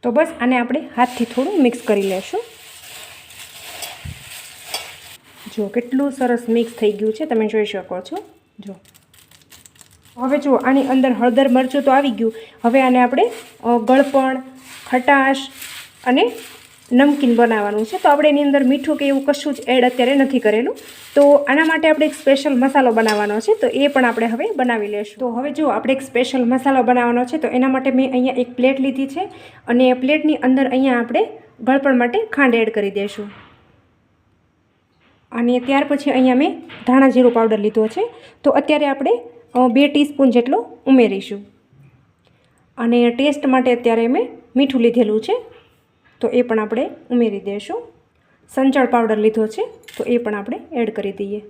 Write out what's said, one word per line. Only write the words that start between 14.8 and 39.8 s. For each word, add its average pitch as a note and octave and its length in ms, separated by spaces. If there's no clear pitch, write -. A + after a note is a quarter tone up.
ખટાશ C4+ 500
અને D#4 260
નમકીન C#4 440
બનાવવાનું A3 500
છે. F4+ 120
તો F4 120
આપણે D4 200
એની D4 140
અંદર C#4+ 200
મીઠું C4+ 340
કે C#4+ 100
એવું C#4 180
કશું C#4+ 280
જ - 140
એડ B3 180
અત્યારે B3 300
નથી C4+ 240
કરેલું. A3+ 380
તો C#4+ 200
આના C#4+ 300
માટે D#4+ 240
આપણે D#4 160
એક D4+ 80
સ્પેશિયલ C#4 420
મસાલો C4 360
બનાવવાનો G#3+ 480
છે, G#4 160
તો C#4+ 120
એ C4+ 200
પણ C4+ 180
આપણે A3+ 220
હવે A#3 180
બનાવી A#3+ 320
લેશું. G#3 320
તો B3+ 100
હવે B3+ 220
જુઓ, D4 180
આપણે A3 240
એક C4 80
સ્પેશિયલ B3 420
મસાલો B3+ 400
બનાવવાનો A#3+ 420
છે. B3 120
તો D#4 100
એના B3+ 200
માટે C4 240
મેં C4 200
અહીંયા B3+ 260
એક B3 180
પ્લેટ C4 240
લીધી C4+ 280
છે F4 220
અને B3+ 260
પ્લેટની D4 420
અંદર C4 340
અહીંયા B3+ 300
આપણે A#3+ 280
ગળપણ C4+ 360
માટે A#3+ 280
ખાંડ C#4 300
એડ A3 180
કરી G3+ 180
દઈશું. G3+ 400
અને A#3+ 280
ત્યાર C#4 240
પછી C#4+ 280
અહીંયા B3+ 240
મેં D#4 260
ધાણા C4+ 220
જીરું B3 240
પાવડર A3+ 260
લીધો G#3+ 280
છે. G4+ 220
તો C#4+ 80
અત્યારે D4 360
આપણે, C#4 240
અ, B3 120
બે C4 200